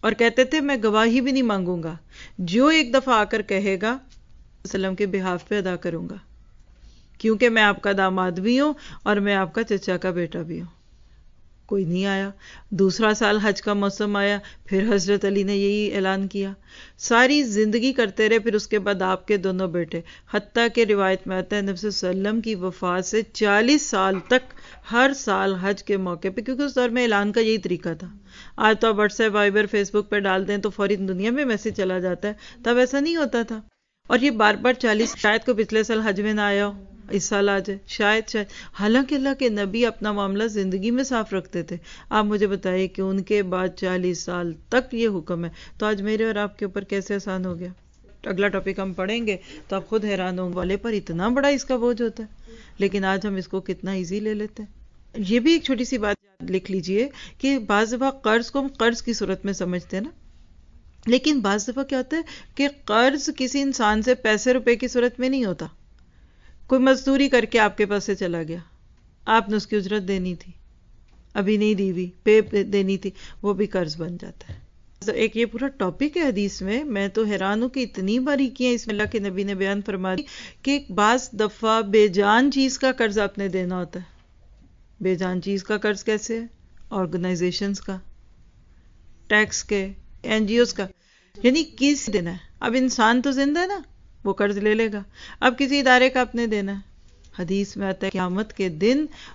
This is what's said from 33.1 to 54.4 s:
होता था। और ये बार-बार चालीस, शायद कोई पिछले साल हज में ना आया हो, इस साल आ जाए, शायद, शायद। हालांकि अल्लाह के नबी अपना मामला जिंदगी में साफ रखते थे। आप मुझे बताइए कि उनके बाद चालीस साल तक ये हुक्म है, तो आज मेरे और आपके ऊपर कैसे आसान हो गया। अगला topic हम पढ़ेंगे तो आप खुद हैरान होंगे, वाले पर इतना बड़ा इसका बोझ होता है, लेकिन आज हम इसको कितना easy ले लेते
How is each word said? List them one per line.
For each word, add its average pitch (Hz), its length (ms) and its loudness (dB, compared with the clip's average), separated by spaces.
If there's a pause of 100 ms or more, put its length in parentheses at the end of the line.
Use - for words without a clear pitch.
होता 240 280 0
था। 220 240 -10 (420)
और 247 140 4
ये 285 60 4
बार-बार 214 440 2
चालीस, 233 420 0
शायद 220 280 2
कोई 247 100 2
पिछले 220 300 0
साल 226 160 0
हज 208 200 0
में 214 140 0
ना 208 120 0
आया 202 180 2
हो, 202 220 -6 (260)
इस 202 160 -2
साल 202 220 2
आ 196 80 2
जाए, 196 300 -6
शायद, 214 380 2
शायद। 208 200 -4 (260)
हालांकि 247 420 2
अल्लाह 269 200 0
के 269 160 0
नबी 202 340 0
अपना 214 280 -2
मामला 202 340 -2
जिंदगी 196 440 -2
में 247 140 0
साफ 226 300 -4
रखते 180 360 -6
थे। 170 80 -8 (340)
आप 214 120 2
मुझे 208 220 2
बताइए 190 420 0
कि 190 140 -6
उनके 196 400 0
बाद 185 280 -2
चालीस 180 560 -4
साल 175 280 -4 (180)
तक 254 220 2
ये 233 120 0
हुक्म 175 380 -4
है, 165 80 -8 (280)
तो 214 60 0
आज 208 160 0
मेरे 214 220 0
और 220 140 -2
आपके 208 280 -6
ऊपर 196 180 -8
कैसे 196 300 -4
आसान 190 300 -6
हो 180 100 -6
गया। 180 200 -12 (520)
अगला 196 220 0
topic 196 320 -4
हम 190 140 -4
पढ़ेंगे 202 440 -4 (320)
तो 190 60 -2
आप 190 100 -6
खुद 220 180 -2
हैरान 185 340 -2
होंगे, 180 180 -4
वाले 180 200 -2
पर 226 180 -4
इतना 185 340 -2
बड़ा 277 200 2
इसका 269 280 0
बोझ 233 260 0
होता 226 200 -4
है, 214 60 -12 (520)
लेकिन 196 240 0
आज 190 220 0
हम 196 120 -2
इसको 185 220 -6
कितना 185 340 -6
easy 185 260 -4
ले 214 140 -2
लेते 208 280 -8